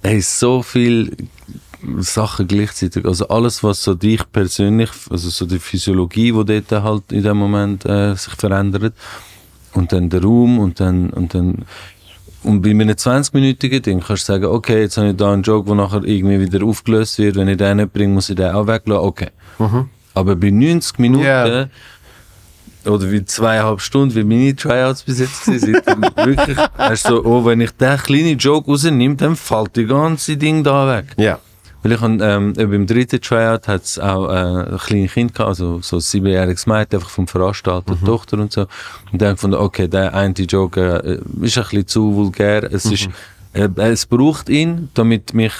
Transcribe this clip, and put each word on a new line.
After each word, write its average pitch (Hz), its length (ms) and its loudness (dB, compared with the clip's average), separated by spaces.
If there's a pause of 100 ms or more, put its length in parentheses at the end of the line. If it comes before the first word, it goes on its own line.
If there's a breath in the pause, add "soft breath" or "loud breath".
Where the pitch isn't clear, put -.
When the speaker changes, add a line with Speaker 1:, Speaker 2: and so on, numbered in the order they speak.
Speaker 1:
hey, 101 180 2
so 123 400 0
viel 120 540 0 (840)
Sachen 104 480 -2
gleichzeitig. 98 580 -2
Also 92 240 -2
alles, 113 340 0
was 101 200 0
so 101 120 0
dich 107 260 0 (100)
persönlich, 104 580 0 (200)
also 85 200 -6
so 87 160 -4
die 87 140 -2
Physiologie, 95 760 0
die 107 280 2
dort 104 220 -2
halt 107 280 -2
in 104 120 -2
dem 104 140 2
Moment, 101 480 0
äh, 101 300 0
sich - 200 -12
verändert. 101 580 0 (800 loud breath)
Und 90 200 0
dann 87 160 0
der 90 140 2
Raum 120 360 4
und 92 220 0
dann, 90 280 2
und 87 240 -4
dann, 90 300 -2 (800 loud breath)
und 104 180 2
bei 107 100 4
einem 107 260 4
zwanzigminütigen 135 840 0
Ding 92 200 0
kannst - 260 -4
du 101 60 0
sagen, 95 120 0
okay, 110 360 2
jetzt 107 160 -2
habe 107 120 2
ich 95 60 0
da 101 180 2
einen 98 100 2
Joke, 107 220 2
der 104 100 0
nachher 101 280 0
irgendwie 98 380 2
wieder 95 240 0
aufgelöst 110 520 0
wird. 101 200 2
Wenn 98 100 2
ich 98 100 0
den 101 200 2
nicht 104 160 0
bringe, 98 200 2
muss 98 160 0
ich 98 60 -2
den 90 180 0
auch 104 140 0
weglassen. 107 400 0
Okay. - 220 -6 (280 loud breath)
Speaker 2:
Mhm. 117 320 0 (240)
Speaker 1:
Aber 95 220 2
bei 98 160 2
neunzig 151 480 2
Minuten 127 260 4
Speaker 2:
Ja. 127 420 2 (1200 loud breath)
Speaker 1:
oder 98 260 0
wie 101 120 0
zweieinhalb 110 580 0
Stunden, 139 340 0
wie 110 80 2
meine 123 320 2
Tryouts 131 480 0
bis 127 160 -4
jetzt 131 260 -4
gewesen 226 280 2
sind, 359 140 4
dann 214 140 0
Speaker 2:
<laughs> - 140 0
Speaker 1:
wirklich, 151 420 0 (200)
hast 110 280 0
du - 100 2
so, 113 100 0
oh, 117 200 4
wenn 117 160 4
ich 113 100 -2
den 135 260 0
kleinen 147 400 0
Joke 143 320 0
rausnehme, 143 460 2
dann 151 200 0
fällt 110 400 -4
die 117 100 2
ganze 151 500 0
Ding 151 280 0
da 135 340 2
weg. - 80 -6 (120)
Speaker 2:
Ja. 104 220 2 (420 soft breath)
Speaker 1:
Weil 110 120 2
ich 113 80 0
hab, 110 200 2
ähm, 101 320 2
beim 101 340 0
dritten 120 340 0
Tryout 113 460 0
hat's 98 320 -4
auch, 95 300 -2
äh, 90 440 -2
ein 92 40 -6
kleines 98 360 -2
Kind 120 200 -2
gehabt, 107 160 -2
also 87 320 -4
so - 160 -4
ein 85 40 0
siebenjähriges 92 640 0
Mädchen, 107 340 0
einfach 87 100 -10
vom 92 180 -4
Veranstalter, 92 720 -2
Speaker 2:
Mhm. 95 60 -2
Speaker 1:
Tochter 113 340 0
und 104 140 -4
so. 98 140 -2 (440 loud breath)
Und 92 100 -2
dann 101 140 2
gefunden, 98 220 0
okay, 95 300 0
der 95 260 -2
eine 98 200 0
Joke, 92 480 0
äh, 87 640 -2
ist 117 120 0
ein 117 60 -2
bisschen 101 240 -2
zu 107 280 0
vulgär. 104 560 0
Es 98 140 -4
Speaker 2:
Mhm. 110 80 2
Speaker 1:
ist, 98 160 -4 (440 loud breath)
äh, 98 160 0 (220)
es 110 140 -2
braucht 139 440 0
ihn, 165 440 -2
damit 113 400 0
mich 110 260 0